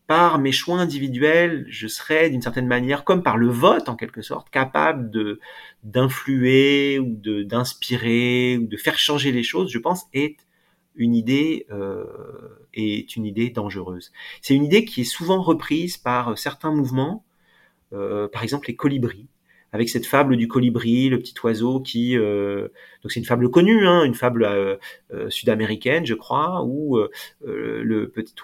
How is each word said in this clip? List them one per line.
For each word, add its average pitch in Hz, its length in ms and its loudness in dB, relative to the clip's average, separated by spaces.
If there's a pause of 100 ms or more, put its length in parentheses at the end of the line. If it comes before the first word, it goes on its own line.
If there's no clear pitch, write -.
par 165 320 4
mes 135 140 2
choix 170 260 -2
individuels, 151 880 2
je 160 200 -10
serais 160 420 0
d'une 127 100 -2
certaine 123 260 -4
manière, 123 380 0
comme 185 180 2
par 117 140 2
le 117 120 4
vote 156 400 4
en 117 80 -6
quelque - 260 -10
sorte, - 280 -10
capable 135 600 0
de, 104 280 -2 (440)
d'influer 135 1160 2
ou 123 180 -2
de, 104 260 -4
d'inspirer 123 1120 0
ou 117 100 -2
de 104 100 -8
faire - 220 -2
changer 143 340 0
les 123 100 0
choses, 92 280 -2
je 120 80 -6
pense, 170 340 -2
est 147 240 -2 (580)
une 120 200 2
idée, 135 560 0
euh, 98 360 -8 (640)
est 107 440 -4
une 110 100 -4
idée 110 240 -2
dangereuse. 92 640 -8 (280)
C'est - 140 2
une 143 100 4
idée 196 200 4
qui 127 180 -6
est - 20 -2
souvent 185 380 0
reprise 165 560 0
par 123 400 -2
certains 156 340 -6
mouvements, 143 540 0 (680)
euh, 101 360 -4
par 120 160 -8
exemple 135 240 -6
les 117 80 -10
colibris, 123 500 -2 (460)
avec 117 180 -2
cette 117 160 -4
fable 135 300 4
du 117 120 0
colibri, 123 600 2
le 123 80 0
petit - 160 -10 (100)
oiseau 120 360 0
qui, 123 360 -2
euh... 101 520 -2 (340)
donc 107 100 -10
c'est 117 80 -4
une 113 60 -8
fable 123 240 2
connue, 196 360 6
hein, 175 180 6
une 123 100 2
fable, 117 300 2
euh, 98 320 0 (360)
euh, 107 160 -8
sud-américaine, 110 800 0
je 117 80 -2
crois, 151 500 -2
où, 135 320 -2
euh, 104 140 2 (360)
euh, 110 360 -6
le 110 260 0
petit - 360 -10